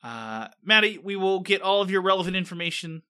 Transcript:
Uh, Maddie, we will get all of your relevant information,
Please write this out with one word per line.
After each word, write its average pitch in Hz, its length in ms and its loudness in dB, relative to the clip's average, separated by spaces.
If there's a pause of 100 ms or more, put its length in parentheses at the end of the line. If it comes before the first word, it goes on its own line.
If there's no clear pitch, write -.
Uh, 113 460 -10 (160)
Maddie, 214 340 4
we 190 160 -8
will 190 260 0
get 196 220 2
all 196 200 2
of 190 80 -2
your 190 100 2
relevant 185 340 2
information, 170 760 -6